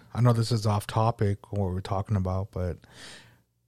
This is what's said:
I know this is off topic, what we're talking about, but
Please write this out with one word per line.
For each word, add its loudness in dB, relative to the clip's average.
I 0
know 8
this 0
is 0
off 0
topic, 0
what -2
we're -4
talking -2
about, -2
but -4